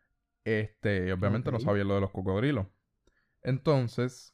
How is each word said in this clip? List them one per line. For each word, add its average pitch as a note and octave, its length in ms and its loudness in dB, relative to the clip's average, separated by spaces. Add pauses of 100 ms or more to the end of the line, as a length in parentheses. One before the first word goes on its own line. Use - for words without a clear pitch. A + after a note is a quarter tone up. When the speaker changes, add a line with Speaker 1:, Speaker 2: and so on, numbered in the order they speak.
(440)
Speaker 1:
Este, G#2+ 640 -2
y F#2 40 0
obviamente G2+ 400 0
no A#2+ 60 -2
Speaker 2:
Ok. A2 60 -4
Speaker 1:
sabían G2+ 240 2
lo G2+ 80 2
de G2 60 2
los G2 100 -2
cocodrilos. G2+ 560 0 (760)
Entonces, B2+ 920 0